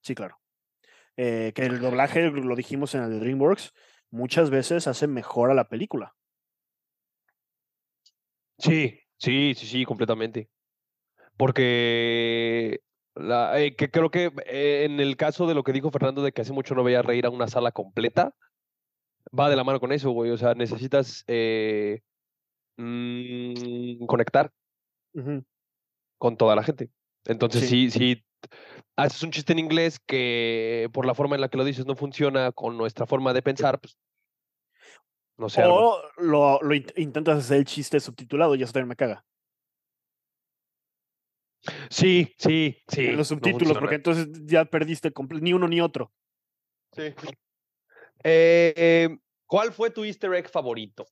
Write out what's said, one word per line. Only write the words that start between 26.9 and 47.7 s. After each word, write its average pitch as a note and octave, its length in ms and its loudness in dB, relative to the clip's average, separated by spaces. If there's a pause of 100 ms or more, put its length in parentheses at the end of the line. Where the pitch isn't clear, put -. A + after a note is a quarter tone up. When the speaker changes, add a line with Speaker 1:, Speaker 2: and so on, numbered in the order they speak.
Speaker 2:
Entonces, A#2 420 0
Speaker 1:
Sí. B2 220 2
Speaker 2:
sí, A#2 100 -2
sí, B2 260 0 (680)
haces C#3 280 0
un D#3+ 80 -8
chiste D#3 220 -2
en E3 60 2
inglés D#3+ 400 0
que A#2 960 -2
por B2+ 120 -4
la B2+ 100 0
forma C#3+ 200 0
en C#3 60 -2
la C3 80 -2
que - 80 -4
lo C3 80 2
dices C3 200 -4
no C3+ 100 -4
funciona C3+ 560 0
con A#2 260 -8
nuestra A2+ 280 -4
forma C3 280 0
de B2+ 100 2
pensar, C3+ 360 0
pues, - 180 -20 (1400)
no A2+ 120 -6
sé, - 140 2
algo. G3 320 6
Speaker 1:
O D#3+ 60 -10 (160)
lo, D3 440 4
lo D3+ 140 0
int-, C3+ 220 -6
intentas D#3 420 0
hacer C#3 180 2
el C#3 80 4
chiste D3 340 -2
subtitulado C#3 560 0
y C3 80 -2
eso A#2 100 -8
también B2+ 160 -2
me A#2+ 60 -10
caga. A#2 280 -2 (2750)
Speaker 2:
Sí, F3+ 480 4
sí, D#3+ 480 0
sí, C3+ 180 -2
Speaker 1:
En B2 120 0
los D3+ 140 -2
Speaker 2:
no D#3 40 -4
Speaker 1:
subtítulos, F3+ 240 -2
Speaker 2:
funciona. D#3 200 2
Speaker 1:
porque D3 160 -2
entonces E3 320 0 (180)
ya D#3+ 200 4
perdiste D#3 480 -4
comple-, C#3+ 280 -10
ni F3 120 0
uno F3+ 140 2
ni E3+ 140 0
otro. E3 300 -4 (840)
Speaker 2:
Sí. D3+ 200 -10 (1120)